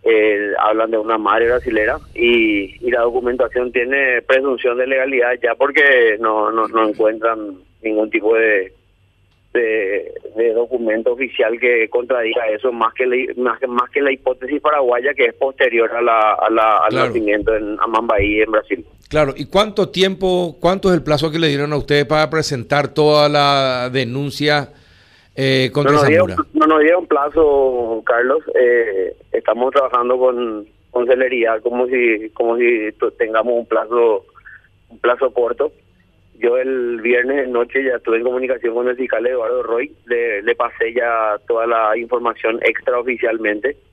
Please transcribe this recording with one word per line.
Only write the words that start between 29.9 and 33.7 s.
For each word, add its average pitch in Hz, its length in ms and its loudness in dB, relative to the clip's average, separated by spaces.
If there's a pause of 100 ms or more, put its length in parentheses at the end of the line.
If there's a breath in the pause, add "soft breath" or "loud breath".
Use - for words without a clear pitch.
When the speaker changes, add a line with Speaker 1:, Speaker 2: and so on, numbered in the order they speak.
Speaker 1:
con, 120 500 0 (240)
con 123 160 -2
celeridad, 123 540 2
como 123 260 0
si, 113 440 0
como 117 260 0
si 120 420 0
to-, 113 120 -2
tengamos 110 420 -2
un 117 120 -2
plazo, 113 600 0 (640 loud breath)